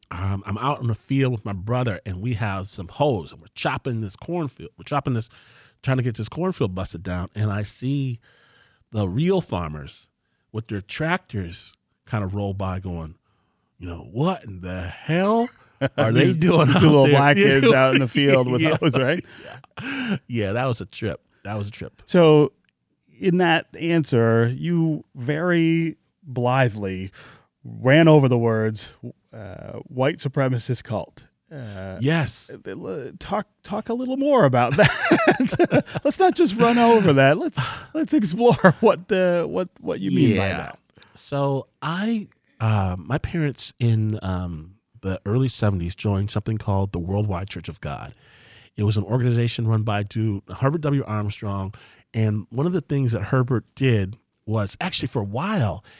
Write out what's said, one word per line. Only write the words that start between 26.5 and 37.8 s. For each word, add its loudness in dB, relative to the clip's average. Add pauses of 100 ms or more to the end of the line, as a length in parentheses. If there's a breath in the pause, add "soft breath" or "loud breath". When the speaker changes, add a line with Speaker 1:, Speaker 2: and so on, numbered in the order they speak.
Speaker 2:
ran 4
over 6
the 2
words, -2 (400)
uh, -18 (140)
"White -2
supremacist -2
cult." -8 (280)
Uh, -12
Speaker 1:
Yes. -2
Speaker 2:
uh, -14
l-, -10
talk, -6 (160)
talk -8
a -4
little -4
more 4
about 4
that. 2 (100)
<laughs> -6
Let's 0
not 4
just 2
run 4
over 6
that. 6
Let's, -4 (340 loud breath)